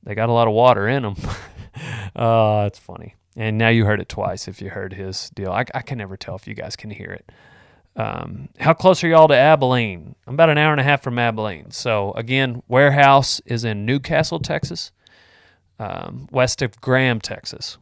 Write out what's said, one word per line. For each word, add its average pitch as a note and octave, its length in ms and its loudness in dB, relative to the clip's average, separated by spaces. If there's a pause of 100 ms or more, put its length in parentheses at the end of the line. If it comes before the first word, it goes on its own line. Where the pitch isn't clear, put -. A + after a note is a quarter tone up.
they G#2 120 -10
got A2+ 140 0
a A#2 40 2
lot A#2 140 4
of G#2+ 60 0
water A2 340 4
in B2+ 180 0
'em." G2 160 -6
<laughs> - 40 -10 (880)
Uh, A2 480 2
that's G2+ 160 -6
funny. F2 340 -18 (220)
And A2 240 -4
now A2+ 80 4
you A2+ 180 4
heard G#2 140 2
it - 100 -10
twice F#2+ 380 -6
if F#2+ 120 -16
you G2 120 -12
heard F#2+ 220 -10
his F#2+ 360 -12
deal. F#2+ 220 -8
I, A2+ 140 -2 (100)
I - 80 -8
can B2+ 160 -10
never F#2+ 180 -12
tell F#2 180 -12
if - 120 -16
you G#2+ 80 -12
guys - 200 -12
can - 140 -18
hear G2+ 220 -14
it. - 200 -18 (640)
Um, G#2 540 -10 (100)
how D#3+ 140 2
close F#3 300 2
are F3 40 0
y'all D#3+ 200 8
to D3 80 6
Abilene? B2+ 800 2 (100)
I'm B2+ 80 -12
about D#3+ 160 4
an D3 80 2
hour D3+ 140 2
and C#3+ 100 0
a - 20 -2
half C#3+ 200 0
from A#2+ 160 -4
Abilene. G#2+ 500 -4
So, G#2 440 -4
again, B2 540 -2
warehouse C#3 800 4
is A#2 180 -4
in G#2 220 -4
Newcastle, D3 540 -2
Texas, D3+ 520 -8 (840)
um, F2+ 540 -12
west B2+ 320 0
of - 180 -8
Graham, B2+ 400 2
Texas. - 600 -14